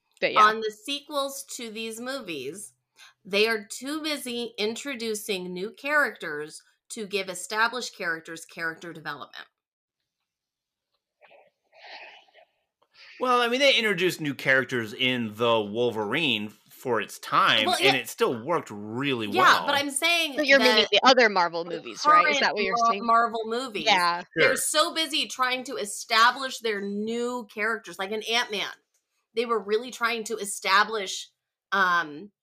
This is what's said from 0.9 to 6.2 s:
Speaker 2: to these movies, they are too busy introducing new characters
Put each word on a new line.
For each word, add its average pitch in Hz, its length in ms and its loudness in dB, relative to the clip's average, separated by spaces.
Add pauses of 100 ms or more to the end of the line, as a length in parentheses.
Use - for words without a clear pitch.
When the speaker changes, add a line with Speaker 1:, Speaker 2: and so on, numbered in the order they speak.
Speaker 2:
to 233 120 -10
these 226 300 -8
movies, 202 720 -10 (520)
they 202 220 2
are 214 180 -2
too 294 360 -8
busy 247 560 -6
introducing 214 960 -4
new 190 180 -6
characters 208 920 -4 (280)